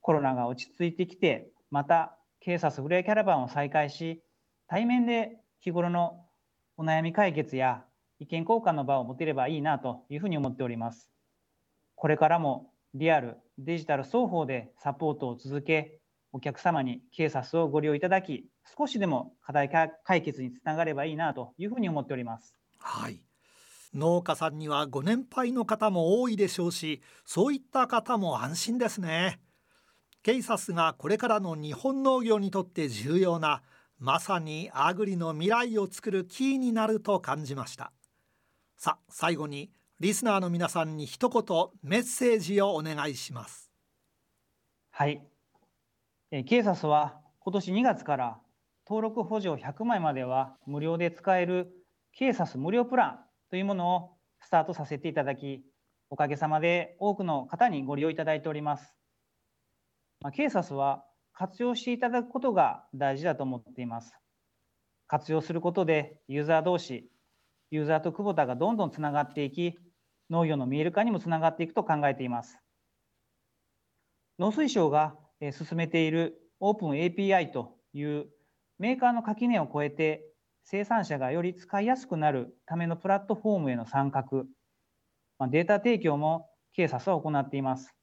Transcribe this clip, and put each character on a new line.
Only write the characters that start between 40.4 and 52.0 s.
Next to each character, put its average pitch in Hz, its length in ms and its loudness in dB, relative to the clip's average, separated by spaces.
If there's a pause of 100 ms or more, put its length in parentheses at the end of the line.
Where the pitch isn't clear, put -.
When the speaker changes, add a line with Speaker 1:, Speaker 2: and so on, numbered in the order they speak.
Speaker 2:
皆 170 200 0
さ 165 160 0
ん 156 100 -8
に 151 100 -8
一 - 220 -2
言 240 160 2 (400)
メ 160 140 0
ッ 240 60 2
セ 247 320 2
ー 220 40 4
ジ 196 220 2
を 196 120 4
お 151 80 -2
願 151 300 -4
い 131 40 -8
し - 180 -12
ま 117 160 -12
す。 - 200 -20 (1200)
Speaker 1:
は 143 160 0
い。 147 200 -6 (1040)
え 143 80 -6
ー、 127 60 -6
警 233 180 4
察 185 240 0
は 151 320 2 (220)
今 190 140 -6
年 180 180 -2
二 220 100 2
月 240 220 2
か 147 100 0
ら 120 240 -4 (480)
登 220 220 -2
録 220 140 -4
補 208 180 -2
助 160 200 -4
百 143 220 -8
枚 226 160 0
ま 156 140 0
で 131 100 -4
は 131 320 -2 (100)
無 143 140 -6
料 160 180 -2
で 170 140 0
使 185 260 2
え 180 80 2
る 180 280 -2 (400)